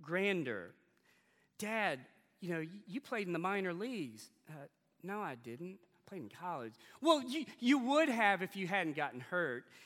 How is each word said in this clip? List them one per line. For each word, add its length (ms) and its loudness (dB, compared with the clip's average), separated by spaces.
grander. 720 0
"Dad, 420 0
you 80 -6
know, 120 0
y-, 260 -8
you 160 -8
played 240 -2
in 80 0
the 40 0
minor 360 0
leagues." 560 -6
"Uh, 60 -14
no, 180 -6
I 140 -4
didn't. 480 -10
I 260 -20
played 140 -10
in 80 -10
college." 420 -6
"Well, 200 6
you, 220 -4
you 200 6
would 300 6
have 320 4
if 160 -6
you 100 -2
hadn't 300 0
gotten 240 -2
hurt." 460 -2